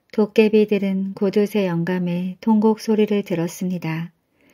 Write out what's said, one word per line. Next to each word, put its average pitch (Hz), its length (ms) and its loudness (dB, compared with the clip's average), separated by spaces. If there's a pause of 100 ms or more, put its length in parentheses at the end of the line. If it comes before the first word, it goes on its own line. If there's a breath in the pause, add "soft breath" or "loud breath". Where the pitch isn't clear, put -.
(120)
도깨비들은 208 1000 2
고두새 208 520 0
영감의 175 760 -2
통곡 220 400 2
소리를 208 420 0
들었습니다. 170 920 -4 (420 soft breath)